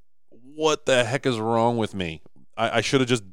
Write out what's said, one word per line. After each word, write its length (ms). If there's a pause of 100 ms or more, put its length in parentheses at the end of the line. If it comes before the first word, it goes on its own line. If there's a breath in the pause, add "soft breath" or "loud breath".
(300)
What 560
the 180
heck 220
is 120
wrong 400
with 160
me? 260 (360)
I, 220
I 40
should 180
have 80
just 240